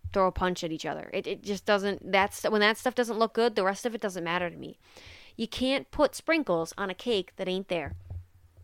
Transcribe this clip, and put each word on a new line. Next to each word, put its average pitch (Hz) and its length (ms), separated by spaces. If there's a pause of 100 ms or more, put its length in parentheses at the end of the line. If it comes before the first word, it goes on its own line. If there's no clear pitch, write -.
(120)
throw 190 140
a 180 60
punch 180 300
at 165 80
each 156 140
other. 151 300
It, - 120
it 196 160
just 196 220
doesn't, 196 480
that's, 196 320
when 208 160
that 214 160
stuff - 180
doesn't 226 240
look 220 140
good, 226 240
the 196 80
rest 196 220
of 226 80
it 226 80
doesn't 185 200
matter 175 280
to 165 60
me. 135 220 (560)
You 226 140
can't 262 420
put - 240
sprinkles 190 640
on 196 140
a 185 40
cake 202 420
that 185 120
ain't 185 200
there. 160 260 (680)